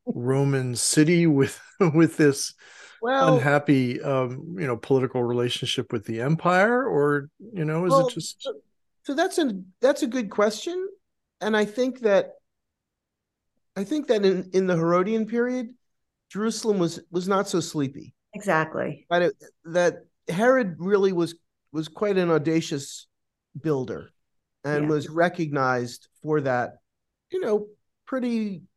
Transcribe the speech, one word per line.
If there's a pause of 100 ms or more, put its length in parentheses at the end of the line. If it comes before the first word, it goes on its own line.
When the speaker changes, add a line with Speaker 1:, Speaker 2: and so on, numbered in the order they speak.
Speaker 1:
Roman
city
with, (100)
<laughs> (140)
with
this (480)
Speaker 2:
Well,
Speaker 1:
unhappy,
um,
you
know,
political
relationship
with
the
empire?
Or, (240)
you
know,
is
Speaker 2:
well,
Speaker 1:
it
just
Speaker 2:
so, (480)
so
that's
a, (300)
that's
a
good
question. (540)
And
I
think
that, (1400)
I
think
that
in,
in
the
Herodian
period, (600)
Jerusalem
was, (100)
was
not
so
sleepy. (200)
Speaker 3:
Exactly.
Speaker 2:
That
it, (320)
that (240)
Herod
really
was, (360)
was
quite
an
audacious (520)
builder (540)
and
Speaker 3:
Yeah.
Speaker 2:
was
recognized (120)
for
that, (520)
you
know, (380)
pretty (140)